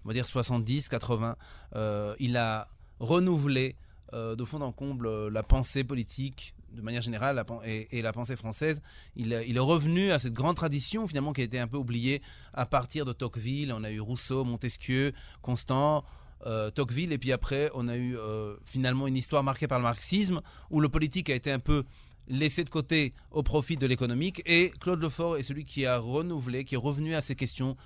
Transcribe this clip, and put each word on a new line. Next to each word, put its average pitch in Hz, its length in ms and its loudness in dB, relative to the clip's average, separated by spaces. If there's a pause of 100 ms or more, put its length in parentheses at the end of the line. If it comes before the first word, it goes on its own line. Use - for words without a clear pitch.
on - 20 -10
va 110 60 -4
dire, 123 140 -2
soixante-dix, 123 600 0
quatre-vingts. 113 480 0 (400)
Euh, 104 440 -2
il 123 180 2
a 110 320 0 (300)
renouvelé, 143 760 4 (380)
euh, 113 220 -6
de 120 100 -4
fond 147 160 -6
en 131 100 -4
comble, 135 360 -6
euh, 107 220 -2
la 107 140 -2
pensée 135 400 4
politique 131 720 -6 (160)
de 117 100 -14
manière 117 220 -4
générale, 120 320 0
la 113 100 -2
pen-, 117 180 -8
et, 110 360 -4
et - 20 0
la 110 100 0
pensée 113 240 -4
française. 147 460 -2 (340)
Il, 113 160 -2 (140)
il 120 100 0
est 123 40 4
revenu 165 520 4
à 156 60 6
cette 123 160 -2
grande 147 220 2
tradition, 170 520 0
finalement, 147 240 -2
qui 139 100 -2
a - 20 0
été 120 160 -2
un 120 80 -2
peu 127 100 -6
oubliée 127 440 0 (320)
à 127 120 0
partir 139 400 0
de 123 80 -2
Tocqueville. 127 580 -4
On 110 120 -4
a 107 80 -6
eu 107 80 -4
Rousseau, 127 440 -2
Montesquieu, 127 680 0 (300)
Constant, 139 600 2 (440)
euh, 110 240 -2
Tocqueville, 147 420 0
et 131 60 0
puis 131 120 0
après, 139 440 0
on 120 120 -2
a 120 80 -2
eu, 123 220 -2
euh, 107 380 -4 (100)
finalement 131 400 2
une 131 100 2
histoire 139 280 2
marquée 135 240 0
par 131 100 2
le 123 60 2
marxisme, 180 580 2 (300)
où 151 100 4
le 151 80 6
politique 156 400 2
a 131 60 2
été 139 160 -2
un 135 80 0
peu 143 240 4 (440)
laissé 147 360 2
de 143 60 -6
côté 151 440 2 (180)
au 151 120 2
profit 151 320 2
de 135 100 2
l'économique, 127 600 0
et 170 340 6
Claude 180 220 0
Lefort 165 360 0
est 135 60 -2
celui 139 220 -6
qui 135 200 -2
a 123 140 4
renouvelé, 135 640 -2
qui 135 100 -8
est 131 40 0
revenu 147 360 0
à 156 80 0
ces 131 140 -4
questions 131 400 -2 (100)